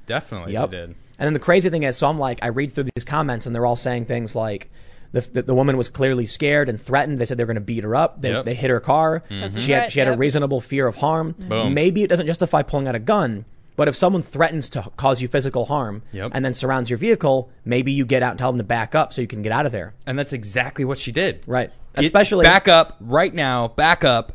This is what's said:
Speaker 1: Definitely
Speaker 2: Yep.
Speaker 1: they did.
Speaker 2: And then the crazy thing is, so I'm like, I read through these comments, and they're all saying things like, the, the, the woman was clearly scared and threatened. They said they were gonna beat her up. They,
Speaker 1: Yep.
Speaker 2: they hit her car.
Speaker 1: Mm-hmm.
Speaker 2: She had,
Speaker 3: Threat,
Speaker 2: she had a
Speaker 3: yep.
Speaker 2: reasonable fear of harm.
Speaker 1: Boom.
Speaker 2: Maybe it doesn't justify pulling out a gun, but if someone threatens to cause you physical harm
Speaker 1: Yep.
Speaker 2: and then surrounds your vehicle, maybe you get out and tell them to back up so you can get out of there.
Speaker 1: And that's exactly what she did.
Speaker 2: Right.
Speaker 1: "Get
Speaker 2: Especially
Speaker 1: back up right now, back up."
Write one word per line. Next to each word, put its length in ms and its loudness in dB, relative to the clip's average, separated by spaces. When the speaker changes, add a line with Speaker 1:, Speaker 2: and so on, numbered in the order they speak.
Speaker 1:
Definitely 480 -8
Speaker 2:
Yep. 180 -2
Speaker 1:
they 60 -10
did. 80 -10
Speaker 2:
And 100 -2
then 60 0
the 60 0
crazy 300 4
thing 140 -2
is, 140 -2
so 100 2
I'm 120 0
like, 240 -4
I 40 -2
read 240 -4
through 140 -4
these 80 -6
comments, 420 -4
and 80 -6
they're 120 0
all 100 2
saying 300 -4
things 300 -6
like, 360 -6
the, 100 0
the, 220 -4
the 120 0
woman 220 2
was 100 -2
clearly 380 0
scared 420 0
and 140 -4
threatened. 380 -2
They 60 -2
said 120 -6
they 60 0
were 100 -4
gonna 80 -4
beat 240 -6
her 100 -2
up. 260 0
They, 100 -2
Speaker 1:
Yep. 140 -2
Speaker 2:
they 100 -4
hit 140 0
her 120 2
car. 480 2
Speaker 1:
Mm-hmm. 300 -6
Speaker 2:
She 120 0
had, 120 4
Speaker 3:
Threat, 100 -4
Speaker 2:
she 60 0
had 100 4
a 20 4
Speaker 3:
yep. 80 0
Speaker 2:
reasonable 420 0
fear 260 0
of 100 -4
harm. 400 0
Speaker 1:
Boom. 360 -2
Speaker 2:
Maybe 300 2
it 40 2
doesn't 200 2
justify 360 0
pulling 260 -2
out 60 0
a 40 -2
gun, 460 0
but 140 2
if 60 0
someone 260 2
threatens 480 -2
to 260 -8
cause 260 2
you 60 -4
physical 380 -2
harm 360 -4
Speaker 1:
Yep. 200 -8
Speaker 2:
and 120 -2
then 80 -2
surrounds 360 -2
your 80 -2
vehicle, 520 2
maybe 260 0
you 140 0
get 180 2
out 80 0
and 80 -8
tell 120 0
them 80 -2
to 40 -2
back 320 -2
up 180 0
so 80 -4
you 60 -4
can 140 -8
get 100 -4
out 140 0
of 60 -2
there. 220 -8
Speaker 1:
And 120 -4
that's 160 -4
exactly 520 -4
what 120 -4
she 140 -8
did. 360 -2
Speaker 2:
Right. 240 -2
Speaker 1:
"Get 100 2
Speaker 2:
Especially 400 6
Speaker 1:
back 220 8
up 340 8
right 320 2
now, 360 0
back 360 4
up." 300 2